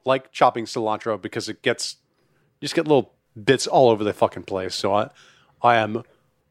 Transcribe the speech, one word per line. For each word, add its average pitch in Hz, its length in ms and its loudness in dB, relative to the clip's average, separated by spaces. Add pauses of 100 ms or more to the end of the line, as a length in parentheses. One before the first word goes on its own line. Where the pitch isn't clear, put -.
like 131 260 -2
chopping 123 340 2
cilantro 107 540 -4
because - 300 -8
it - 140 -14
gets, - 320 -2 (680)
you 147 40 -10
just - 100 -8
get 165 120 0
little 135 260 2 (300)
bits 127 220 2
all 151 240 4
over 107 140 2
the 104 100 -2
fucking 98 300 -2
place. 92 320 -6
So 98 180 -2
I, 104 160 0 (540)
I 120 140 4
am, 110 260 -2 (480)